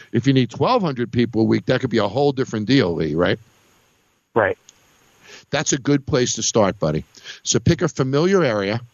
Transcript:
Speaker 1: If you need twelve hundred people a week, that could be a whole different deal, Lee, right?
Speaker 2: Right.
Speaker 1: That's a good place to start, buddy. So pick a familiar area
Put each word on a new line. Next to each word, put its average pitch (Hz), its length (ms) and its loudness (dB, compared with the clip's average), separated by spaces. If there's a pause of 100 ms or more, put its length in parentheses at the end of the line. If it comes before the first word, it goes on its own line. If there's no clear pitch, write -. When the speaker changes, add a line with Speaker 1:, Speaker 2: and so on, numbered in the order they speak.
(120)
Speaker 1:
If 120 160 0
you 139 60 4
need 131 160 2
twelve 202 320 0
hundred 123 300 -4
people 117 300 0
a 113 40 4
week, 110 200 0
that 127 160 0
could 123 80 -2
be 110 80 -2
a 104 100 0
whole 143 240 0
different 113 360 -4
deal, 123 260 2
Lee, 80 220 -2
right? 87 240 0 (960)
Speaker 2:
Right. 101 220 0 (920)
Speaker 1:
That's 147 240 -2
a 147 40 0
good 139 280 0
place 127 280 0
to 110 100 -8
start, 98 360 0
buddy. 78 240 -2 (400)
So - 160 0
pick 165 220 2
a 175 60 0
familiar 156 560 0
area 107 380 0 (120)